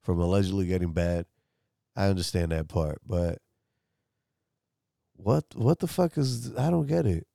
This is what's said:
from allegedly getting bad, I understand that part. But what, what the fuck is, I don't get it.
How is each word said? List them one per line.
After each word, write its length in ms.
from 180
allegedly 480
getting 260
bad, 320
I 120
understand 440
that 180
part. 360
But 340
what, 280
what 240
the 80
fuck 300
is, 380
I 140
don't 180
get 200
it. 280